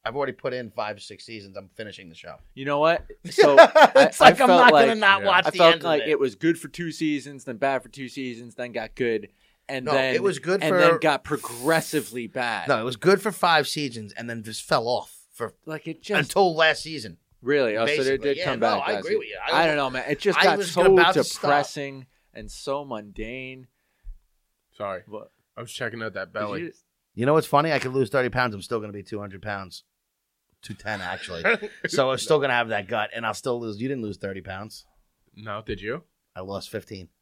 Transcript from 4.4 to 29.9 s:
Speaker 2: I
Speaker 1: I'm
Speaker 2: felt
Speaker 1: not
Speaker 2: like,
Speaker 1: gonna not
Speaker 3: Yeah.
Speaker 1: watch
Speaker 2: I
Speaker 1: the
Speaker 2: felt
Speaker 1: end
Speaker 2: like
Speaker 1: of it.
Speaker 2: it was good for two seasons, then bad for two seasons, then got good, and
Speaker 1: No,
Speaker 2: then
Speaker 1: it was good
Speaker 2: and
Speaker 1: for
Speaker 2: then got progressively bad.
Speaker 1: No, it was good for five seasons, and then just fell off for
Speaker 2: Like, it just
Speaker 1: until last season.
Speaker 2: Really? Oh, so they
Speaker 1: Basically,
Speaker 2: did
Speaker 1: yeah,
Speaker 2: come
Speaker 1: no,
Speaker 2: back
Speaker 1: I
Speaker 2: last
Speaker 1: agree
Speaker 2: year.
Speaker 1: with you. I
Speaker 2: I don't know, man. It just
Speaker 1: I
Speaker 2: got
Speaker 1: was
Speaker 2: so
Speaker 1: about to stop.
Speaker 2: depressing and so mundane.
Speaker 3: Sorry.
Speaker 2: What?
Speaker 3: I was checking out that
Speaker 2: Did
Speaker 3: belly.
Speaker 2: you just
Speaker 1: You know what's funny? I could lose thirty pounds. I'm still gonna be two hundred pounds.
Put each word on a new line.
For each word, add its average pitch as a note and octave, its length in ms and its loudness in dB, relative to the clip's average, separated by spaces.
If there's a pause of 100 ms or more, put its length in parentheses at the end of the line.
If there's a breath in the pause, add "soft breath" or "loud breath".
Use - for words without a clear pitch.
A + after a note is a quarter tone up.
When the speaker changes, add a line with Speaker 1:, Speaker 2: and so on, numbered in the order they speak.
Speaker 2:
I C4+ 40 6
Speaker 1:
I'm B3 40 6
Speaker 2:
felt - 0 -
Speaker 1:
not F3+ 240 8
Speaker 2:
like, D3+ 140 8
Speaker 1:
gonna A3+ 140 2
not G3 200 4
Speaker 3:
Yeah. G3 60 -2
Speaker 1:
watch F#3 200 4
Speaker 2:
I D#3 40 0
Speaker 1:
the F#3 80 -8
Speaker 2:
felt E3 160 8
Speaker 1:
end E3 80 8
Speaker 2:
like D#3 200 2
Speaker 1:
of A2+ 60 -4
it. - 40 0
Speaker 2:
it C#3+ 60 2
was B2+ 160 0
good E3 240 -2
for D3+ 100 -14
two E3+ 240 -10
seasons, C#3+ 520 -4
then B2 140 -10
bad C3+ 240 0
for A#2+ 80 -20
two C3+ 180 -12
seasons, A#2+ 460 -10
then B2 180 -10
got A2 220 -8
good, A2 340 -2 (400)
and C3 160 -6
Speaker 1:
No, D3+ 80 -2
Speaker 2:
then C3 220 0
Speaker 1:
it F3 80 -2
was F#3 160 -2
good F3+ 240 -2
Speaker 2:
and D#3 80 0
Speaker 1:
for F#3 80 2
Speaker 2:
then E3+ 200 6
got D3+ 260 0
progressively B2+ 1040 -4
bad. A2+ 420 -6
Speaker 1:
No, A#2+ 120 0
it A2+ 40 -6
was B2 120 -6
good F#3+ 240 2
for G3+ 120 -4
five D#3+ 360 0
seasons, A#2 480 -8
and A#2 140 -12
then A#2 120 -10
just A2 200 -12
fell A#2+ 260 -2
off A#2 260 -4 (180)
for A2+ 220 -10 (120)
Speaker 2:
Like, D#3 220 -12
it D#3+ 120 -12
just G3 180 -2
Speaker 1:
until F3+ 360 2
last D#3 300 2
season. A#2+ 340 -12 (240)
Speaker 2:
Really? B2 340 0
Oh, A2+ 80 0
so C3 80 0
they D#3 60 0
Speaker 1:
Basically, C3+ 300 0
Speaker 2:
did C#3 100 0
Speaker 1:
yeah, F3+ 60 -6
Speaker 2:
come B2+ 160 -2
Speaker 1:
no, A2+ 60 2 (120)
Speaker 2:
back - 100 -4
Speaker 1:
I - 40 -2
Speaker 2:
last G2+ 80 -4
Speaker 1:
agree F2+ 100 -8
Speaker 2:
year. G#2+ 80 0
Speaker 1:
with - 100 -8
you. F#2 100 -14 (140)
I E3 100 4
Speaker 2:
I E3 40 4
don't D3+ 100 2
know, C3+ 140 -2
man. C3 180 -6
It D3 120 -4
just F3+ 180 2
Speaker 1:
I E3+ 60 6
Speaker 2:
got F3+ 140 4
Speaker 1:
was F3+ 140 -4
Speaker 2:
so F3+ 220 6
Speaker 1:
about F3 200 6
to C#3 100 2
stop. - 180 -8
Speaker 2:
depressing C#3+ 640 -2 (260)
and A2+ 180 -16
so C#3+ 340 -8
mundane. B2 840 -12 (1120)
Speaker 3:
Sorry. F#2+ 300 -8
Speaker 2:
What? G#2 240 -16 (260)
Speaker 3:
I A2 40 -16
was A#2 120 -14
checking A#2 300 -8
out G#2+ 120 -8
that F#2+ 120 -8
Speaker 2:
Did F2 60 -20
Speaker 3:
belly. G#2 300 -6
Speaker 2:
you - 80 -10
just - 140 -20 (300)
Speaker 1:
You A#2 120 -2
know D3 80 4
what's D#3 120 2
funny? D3+ 260 2
I C#3 60 0
could B2+ 140 -4
lose C3 180 0
thirty B2+ 180 0
pounds. B2 260 -2
I'm F#2+ 80 -12
still A#2 180 -6
gonna G#2 120 -12
be G2+ 100 -12
two G#2 180 -10
hundred G2 220 -14
pounds. G2 420 -10 (800)